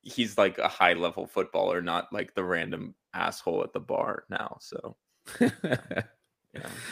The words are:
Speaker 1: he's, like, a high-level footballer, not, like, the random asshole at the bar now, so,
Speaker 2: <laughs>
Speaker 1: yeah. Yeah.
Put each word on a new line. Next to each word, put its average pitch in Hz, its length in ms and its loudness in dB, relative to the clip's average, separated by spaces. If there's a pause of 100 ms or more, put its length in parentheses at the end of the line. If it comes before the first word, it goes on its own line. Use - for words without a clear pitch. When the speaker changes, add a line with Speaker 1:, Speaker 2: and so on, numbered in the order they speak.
Speaker 1:
he's, 110 360 -2
like, 98 200 6
a - 100 4
high-level 87 580 4
footballer, 95 560 0
not, 87 300 -2
like, 101 220 -4
the 95 100 -2
random 87 500 -2 (200)
asshole 87 480 0
at - 100 -6
the - 80 -4
bar - 500 -2
now, - 300 -6
so, - 360 -14 (200)
Speaker 2:
<laughs> - 240 -6
Speaker 1:
yeah. 269 100 4 (1040)
Yeah. - 140 -12 (240)